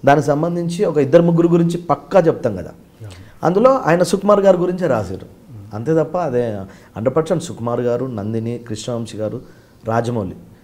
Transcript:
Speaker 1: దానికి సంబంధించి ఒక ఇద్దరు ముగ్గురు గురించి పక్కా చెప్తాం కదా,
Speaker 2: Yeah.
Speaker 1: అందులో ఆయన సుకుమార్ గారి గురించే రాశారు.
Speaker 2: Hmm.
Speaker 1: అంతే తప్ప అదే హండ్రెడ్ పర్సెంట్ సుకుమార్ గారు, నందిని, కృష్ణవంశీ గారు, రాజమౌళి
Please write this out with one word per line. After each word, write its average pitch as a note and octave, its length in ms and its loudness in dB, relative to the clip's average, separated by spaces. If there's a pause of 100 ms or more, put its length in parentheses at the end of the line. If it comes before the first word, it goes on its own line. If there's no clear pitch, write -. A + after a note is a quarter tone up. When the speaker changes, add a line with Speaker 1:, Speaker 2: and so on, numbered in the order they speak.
Speaker 1:
దానికి C#3 220 4
సంబంధించి E3+ 580 -2
ఒక D#3+ 140 0
ఇద్దరు D3 240 6
ముగ్గురు E3+ 260 4
గురించి E3+ 280 2
పక్కా - 440 0
చెప్తాం C3 360 0
కదా, E2+ 140 -10 (320)
Speaker 2:
Yeah. G#2 120 -18 (300)
Speaker 1:
అందులో A3+ 340 4
ఆయన F3 240 2
సుకుమార్ G3 380 2
గారి G3 160 6
గురించే F3 300 -2
రాశారు. F#2+ 340 -2
Speaker 2:
Hmm. - 540 -20
Speaker 1:
అంతే A#2 200 -2
తప్ప D#3+ 240 0
అదే B2 380 -2 (400)
హండ్రెడ్ B2+ 200 0
పర్సెంట్ D#3+ 260 0
సుకుమార్ A#2 380 -6
గారు, A#2+ 260 -2
నందిని, A2+ 600 -6
కృష్ణవంశీ A2 500 -8
గారు, G#2+ 220 -6 (440)
రాజమౌళి A2+ 520 -2 (280)